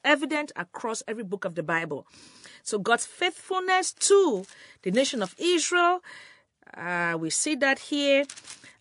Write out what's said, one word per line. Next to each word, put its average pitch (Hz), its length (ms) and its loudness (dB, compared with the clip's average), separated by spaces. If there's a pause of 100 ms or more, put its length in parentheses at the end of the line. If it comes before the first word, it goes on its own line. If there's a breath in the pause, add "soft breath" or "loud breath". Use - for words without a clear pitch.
evident 294 500 0
across 226 520 -8
every 220 160 -8
book 190 200 -8
of 175 120 -8
the 170 80 -4
Bible. 160 420 -4 (560 loud breath)
So - 160 -4
God's 233 300 0
faithfulness 370 840 -2
to 320 520 4 (380 loud breath)
the 185 80 -2
nation 254 320 2
of 185 160 -6
Israel, 349 640 2 (760 loud breath)
uh, 170 420 -2
we 160 120 -4
see 302 240 -2
that 269 240 0
here. 285 460 2 (560 loud breath)